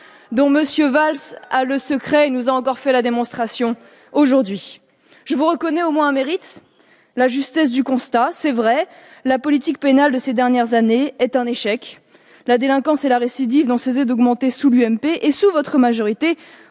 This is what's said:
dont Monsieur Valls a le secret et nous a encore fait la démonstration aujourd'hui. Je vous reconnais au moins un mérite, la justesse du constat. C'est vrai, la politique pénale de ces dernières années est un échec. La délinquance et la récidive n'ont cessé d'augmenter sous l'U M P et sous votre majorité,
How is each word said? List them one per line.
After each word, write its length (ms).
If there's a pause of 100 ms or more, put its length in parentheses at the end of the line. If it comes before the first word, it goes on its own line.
(320)
dont 200
Monsieur 380
Valls 500 (100)
a 140
le 160
secret 480
et 20
nous 200
a 20
encore 260
fait 140
la 100
démonstration 760 (360)
aujourd'hui. 680 (440)
Je 100
vous 100
reconnais 380
au 80
moins 160
un 60
mérite, 480 (560)
la 100
justesse 440
du 120
constat. 480
C'est 220
vrai, 340 (380)
la 140
politique 380
pénale 360
de 60
ces 140
dernières 400
années 460
est 160
un 100
échec. 540 (460)
La 120
délinquance 460
et 60
la 80
récidive 500
n'ont 100
cessé 280
d'augmenter 460
sous 180
l'U 140
M 160
P 240
et 80
sous 200
votre 280
majorité, 580 (340)